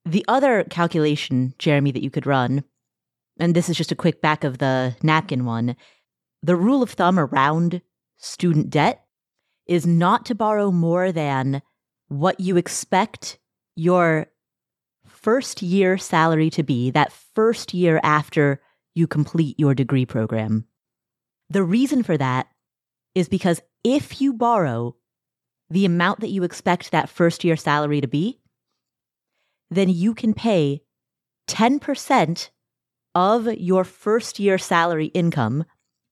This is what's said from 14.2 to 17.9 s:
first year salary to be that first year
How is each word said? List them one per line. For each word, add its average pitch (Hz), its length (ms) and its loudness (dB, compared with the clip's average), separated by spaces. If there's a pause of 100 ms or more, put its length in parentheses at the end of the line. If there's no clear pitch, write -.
first - 560 -4
year 185 340 2
salary 160 540 2
to 165 120 -2
be 127 280 -2
that 147 220 0
first - 600 -2
year 170 300 2